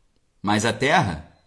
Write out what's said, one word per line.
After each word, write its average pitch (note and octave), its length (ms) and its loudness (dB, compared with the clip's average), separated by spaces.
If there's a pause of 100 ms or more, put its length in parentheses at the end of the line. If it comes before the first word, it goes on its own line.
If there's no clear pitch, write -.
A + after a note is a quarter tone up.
(420)
mas G#2+ 240 0
a A2 80 0
terra A#2 580 0 (160)